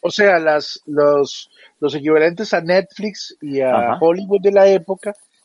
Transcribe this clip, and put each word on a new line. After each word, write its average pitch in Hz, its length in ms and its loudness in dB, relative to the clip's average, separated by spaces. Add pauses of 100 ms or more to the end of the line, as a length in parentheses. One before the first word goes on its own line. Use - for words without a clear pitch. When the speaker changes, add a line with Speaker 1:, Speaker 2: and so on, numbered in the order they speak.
Speaker 1:
o 175 100 -4
sea, 202 280 2
las, 151 480 -2
los, 147 640 0 (300)
los 147 140 -2
equivalentes 156 600 0
a 175 60 0
Netflix 185 800 -4
y 139 200 -6
a 120 300 0
Speaker 2:
Ajá. 123 100 -4
Speaker 1:
Hollywood 185 420 0
de 202 100 2
la 196 160 6
época 196 460 -2 (300)